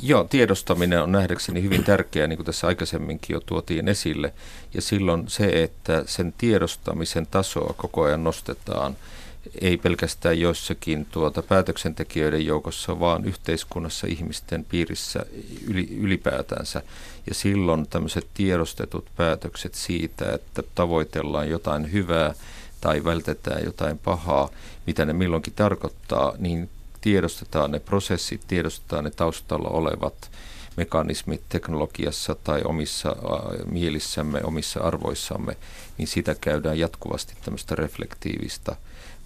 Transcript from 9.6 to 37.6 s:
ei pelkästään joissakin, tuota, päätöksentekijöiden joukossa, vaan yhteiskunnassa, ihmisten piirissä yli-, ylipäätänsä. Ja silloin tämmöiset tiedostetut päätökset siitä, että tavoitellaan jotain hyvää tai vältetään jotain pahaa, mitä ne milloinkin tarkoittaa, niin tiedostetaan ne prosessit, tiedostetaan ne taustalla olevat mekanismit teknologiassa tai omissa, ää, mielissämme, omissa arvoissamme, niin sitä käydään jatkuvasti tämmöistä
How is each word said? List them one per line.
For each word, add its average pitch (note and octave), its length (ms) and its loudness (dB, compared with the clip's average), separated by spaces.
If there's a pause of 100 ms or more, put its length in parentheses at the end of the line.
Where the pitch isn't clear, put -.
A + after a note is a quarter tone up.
ei F2+ 160 4
pelkästään E2+ 640 2
joissakin, E2 680 0
tuota, D#2+ 320 0
päätöksentekijöiden D#2+ 1040 2
joukossa, E2 540 -2
vaan E2+ 240 4
yhteiskunnassa, E2 840 -4
ihmisten E2 580 -4
piirissä - 640 -2 (400)
yli-, G2 340 0
ylipäätänsä. - 840 0 (440)
Ja - 80 -4
silloin F2 540 2
tämmöiset E2 460 -2
tiedostetut F2 720 0 (100)
päätökset - 580 0
siitä, - 580 -2
että - 300 -4 (120)
tavoitellaan D#2 760 2
jotain D#2 420 0
hyvää E2+ 420 4 (460)
tai D#2 240 2
vältetään D#2 600 0
jotain D#2 340 -2
pahaa, D#2 500 2 (380)
mitä D#2+ 180 2
ne D2+ 80 0
milloinkin E2+ 400 2
tarkoittaa, - 840 2
niin F2 320 -2 (300)
tiedostetaan E2 680 2
ne D2 80 -2
prosessit, F#2+ 680 -2
tiedostetaan D#2+ 560 -2
ne D2+ 60 -2
taustalla D#2+ 580 -2
olevat - 640 -2 (460)
mekanismit D#2+ 720 0
teknologiassa D#2 880 -2 (100)
tai D2 200 2
omissa, D#2 440 -2
ää, - 640 -2
mielissämme, D#2 720 0
omissa D#2+ 360 -2
arvoissamme, - 760 -2 (420)
niin - 100 -2
sitä - 260 0
käydään D#2 440 0
jatkuvasti - 560 -2 (100)
tämmöistä - 300 -4